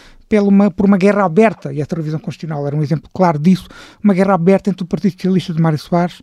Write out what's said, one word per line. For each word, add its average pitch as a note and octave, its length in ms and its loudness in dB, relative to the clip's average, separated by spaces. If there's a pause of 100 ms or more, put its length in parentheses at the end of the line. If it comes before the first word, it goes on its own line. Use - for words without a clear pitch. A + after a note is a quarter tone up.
(280)
pela G3+ 200 2
uma, G3+ 200 4
por G3 160 -2
uma G3 140 4
guerra G3+ 260 2
aberta, F3 480 -2
e C#3+ 80 -6
esta D3 140 -6
revisão D#3 240 -6
constitucional D3 480 -10
era C#3+ 80 -6
um D3+ 80 -2
exemplo D3 320 -4
claro E3+ 240 0
disso, F3 300 0 (340)
uma G#3 100 4
guerra F#3+ 220 2
aberta F#3 360 2
entre F#3 120 -4
o E3+ 40 -10
Partido F3+ 260 -2
Socialista F#3 420 -2
de E3 80 0
Mário D#3 160 0
Soares F3 440 -4